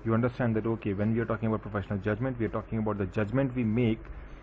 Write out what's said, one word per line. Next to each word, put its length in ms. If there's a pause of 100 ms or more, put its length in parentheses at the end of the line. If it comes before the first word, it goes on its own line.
You 100
understand 440
that, 80
okay, 260
when 240
we 60
are 40
talking 220
about 140
professional 380
judgment, 400
we 60
are 40
talking 300
about 180
the 80
judgment 500
we 80
make 360 (440)